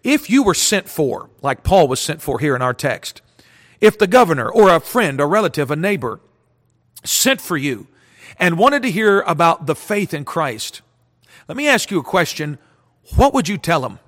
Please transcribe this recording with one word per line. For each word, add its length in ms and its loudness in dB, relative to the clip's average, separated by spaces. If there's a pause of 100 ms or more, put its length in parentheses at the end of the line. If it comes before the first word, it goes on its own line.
If 280 -2
you 120 4
were 120 2
sent 340 -2
for, 400 -4 (140)
like 200 -4
Paul 260 4
was 120 -2
sent 220 -8
for 160 -6
here 180 0
in 60 -4
our 120 -2
text, 460 -6 (600)
if 180 4
the 80 4
governor 420 2
or 220 6
a 100 4
friend, 400 -2
a 60 2
relative, 440 -2
a 60 -2
neighbor 440 -4 (840)
sent 380 0
for 140 -6
you 300 -6 (520)
and 180 0
wanted 260 2
to 80 -2
hear 320 2
about 440 0
the 100 -2
faith 380 -4
in 100 -8
Christ, 560 -6 (680)
let 80 -12
me 120 -2
ask 240 0
you 80 0
a 20 -14
question. 560 -4 (560)
What 180 4
would 160 0
you 80 -4
tell 260 -2
them? 260 -12